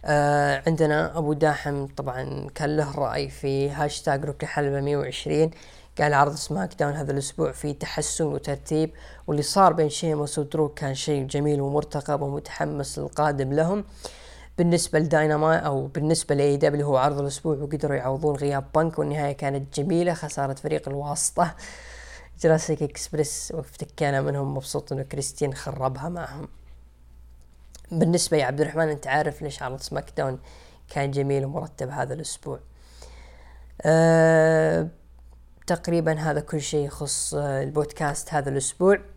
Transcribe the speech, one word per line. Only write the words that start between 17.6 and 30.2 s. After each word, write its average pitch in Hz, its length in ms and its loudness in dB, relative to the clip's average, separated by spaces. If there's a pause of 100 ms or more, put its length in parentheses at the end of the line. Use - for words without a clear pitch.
يعوضون 135 400 0
غياب 139 300 -2 (100)
بانك، 160 240 2
والنهاية 147 320 0
كانت 139 480 -4
جميلة، 170 340 2
خسارة 143 400 -4
فريق 151 360 -4
الواسطة. 147 680 0 (840)
جراسيك 156 440 4
إكسبريس - 720 -4
وقف - 220 -10
تكينا 139 440 0
منهم، 139 360 -2
مبسوط - 340 -6
إنه 135 120 -4
كريستيان 139 500 -4
خربها 135 560 -4
معهم. 165 380 -8 (1400)
بالنسبة 165 460 4
يا 139 80 4
عبد 139 160 -2
الرحمن، 156 280 0
أنت 147 180 -6
عارف 147 340 0
ليش 147 220 -8
عرض 131 160 -8
سماك - 380 -8
داون 135 220 -2 (500)